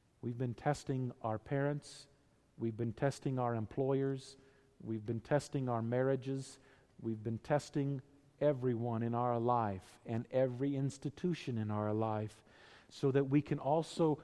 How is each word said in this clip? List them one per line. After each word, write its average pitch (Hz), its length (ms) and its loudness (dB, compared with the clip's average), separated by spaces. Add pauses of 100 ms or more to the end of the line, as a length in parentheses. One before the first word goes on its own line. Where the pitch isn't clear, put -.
(220)
We've 120 160 -4
been 123 180 -4
testing 131 640 -2
our 110 180 -2
parents. 143 680 -4 (500)
We've 117 180 -2
been 117 180 -2
testing 135 460 0
our 120 160 2
employers. 135 800 -2 (480)
We've 110 220 -6
been 117 160 -2
testing 139 480 0
our 117 120 0
marriages. 131 800 0 (420)
We've 110 220 -4
been 113 160 -4
testing 139 600 0 (400)
everyone 120 600 2
in 117 120 0
our 120 240 2
life 117 680 0
and 117 260 -2
every 131 440 2
institution 139 840 -2
in 107 140 -2
our 107 220 0
life 110 420 0 (540)
so 139 220 0
that 135 180 4
we 143 120 6
can 147 160 -2
also 156 680 2